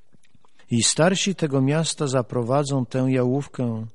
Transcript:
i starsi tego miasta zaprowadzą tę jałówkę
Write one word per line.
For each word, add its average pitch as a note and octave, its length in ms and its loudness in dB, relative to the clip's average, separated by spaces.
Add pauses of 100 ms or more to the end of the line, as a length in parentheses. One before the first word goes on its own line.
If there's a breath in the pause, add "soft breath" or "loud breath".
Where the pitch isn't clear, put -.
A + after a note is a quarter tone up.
(720 soft breath)
i A#2 120 2
starsi F3+ 520 2
tego C#3 260 0
miasta D3+ 460 0
zaprowadzą C3 800 0
tę C3 240 -2
jałówkę B2 840 -2